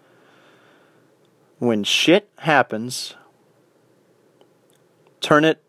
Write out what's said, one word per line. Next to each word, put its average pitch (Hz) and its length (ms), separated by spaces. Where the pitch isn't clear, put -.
"When 113 240
shit - 540
happens, 127 800
turn 151 240
it 160 260